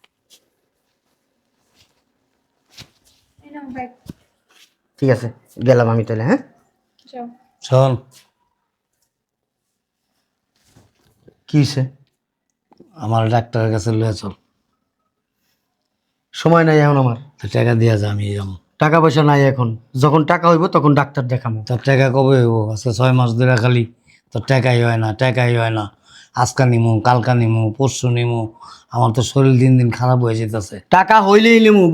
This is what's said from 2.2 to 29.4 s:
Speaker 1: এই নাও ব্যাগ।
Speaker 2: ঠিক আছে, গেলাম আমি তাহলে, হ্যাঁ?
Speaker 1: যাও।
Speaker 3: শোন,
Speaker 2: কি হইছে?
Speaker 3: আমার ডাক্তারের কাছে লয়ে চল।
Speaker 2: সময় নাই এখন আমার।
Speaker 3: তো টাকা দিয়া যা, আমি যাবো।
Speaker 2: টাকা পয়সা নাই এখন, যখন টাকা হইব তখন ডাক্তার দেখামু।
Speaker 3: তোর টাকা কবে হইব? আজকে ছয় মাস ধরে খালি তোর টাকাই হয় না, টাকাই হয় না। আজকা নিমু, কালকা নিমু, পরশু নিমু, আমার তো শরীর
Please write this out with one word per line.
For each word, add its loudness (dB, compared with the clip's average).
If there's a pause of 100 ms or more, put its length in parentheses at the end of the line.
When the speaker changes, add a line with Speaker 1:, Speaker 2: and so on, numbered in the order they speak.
Speaker 1:
এই -20
নাও -20 (100)
ব্যাগ। -14 (1080)
Speaker 2:
ঠিক 0
আছে, -4 (380)
গেলাম 2
আমি -2
তাহলে, -8
হ্যাঁ? 0 (720)
Speaker 1:
যাও। -16 (360)
Speaker 3:
শোন, 0 (3500)
Speaker 2:
কি -2
হইছে? -2 (1120)
Speaker 3:
আমার -4 (120)
ডাক্তারের -2
কাছে -4
লয়ে -2
চল। -12 (2000)
Speaker 2:
সময় 2
নাই 4
এখন 2
আমার। -2 (200)
Speaker 3:
তো -16
টাকা 0
দিয়া 2
যা, -4
আমি -6 (120)
যাবো। -10 (240)
Speaker 2:
টাকা 2
পয়সা 2
নাই 4 (120)
এখন, -2 (340)
যখন 4
টাকা -2
হইব 2 (120)
তখন 2
ডাক্তার -2
দেখামু। -6 (100)
Speaker 3:
তোর -4
টাকা 2
কবে 2
হইব? 2 (180)
আজকে -6
ছয় 2
মাস 0
ধরে 2
খালি 0 (500)
তোর -6
টাকাই 0
হয় -2
না, -2 (140)
টাকাই 0
হয় -2
না। -6 (580)
আজকা -2
নিমু, 2
কালকা 0
নিমু, 0 (160)
পরশু -4
নিমু, -2 (540)
আমার 0
তো -2
শরীর 2